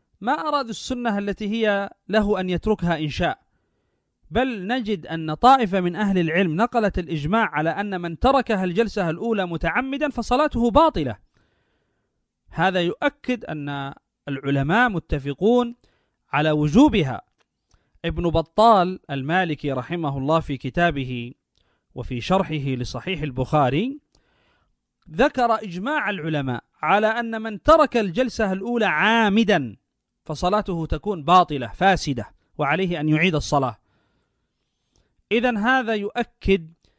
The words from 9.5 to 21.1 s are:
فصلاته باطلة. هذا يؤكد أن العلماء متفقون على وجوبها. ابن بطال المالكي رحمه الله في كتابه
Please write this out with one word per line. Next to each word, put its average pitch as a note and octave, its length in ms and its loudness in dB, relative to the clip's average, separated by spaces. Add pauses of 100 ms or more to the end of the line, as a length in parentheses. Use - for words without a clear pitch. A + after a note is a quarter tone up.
فصلاته A#3+ 600 0
باطلة. F#3 600 0 (1200)
هذا F3+ 280 0
يؤكد - 640 -4
أن C#3+ 500 -8 (340)
العلماء C#3 600 0
متفقون G3 880 0 (560)
على D3+ 180 2
وجوبها. D3+ 720 4 (840)
ابن E3+ 260 -2
بطال F#3 680 4 (100)
المالكي D3 640 -2
رحمه C#3 460 -4
الله D3+ 220 2
في C#3+ 160 -6
كتابه C3 760 -2 (640)